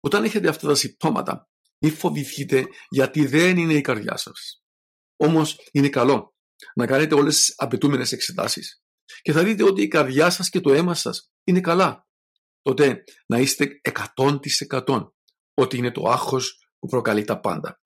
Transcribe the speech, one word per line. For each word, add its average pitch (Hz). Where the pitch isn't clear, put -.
Όταν 202
έχετε 208
αυτά -
τα 147
συμπτώματα, -
μη 156
φοβηθείτε, 143
γιατί 135
δεν 170
είναι 165
η 147
καρδιά 110
σας. -
Όμως 156
είναι 139
καλό 131
να 120
κάνετε 151
όλες 143
τις -
απαιτούμενες 127
εξετάσεις -
και 160
θα 160
δείτε 214
ότι 196
η -
καρδιά 147
σας 175
και 185
το 135
αίμα 170
σας -
είναι 185
καλά. 170
Τότε 135
να 117
είστε 139
εκατόν -
τοις -
εκατόν -
ότι 127
είναι 123
το -
άγχος -
που -
προκαλεί 110
τα 104
πάντα. 80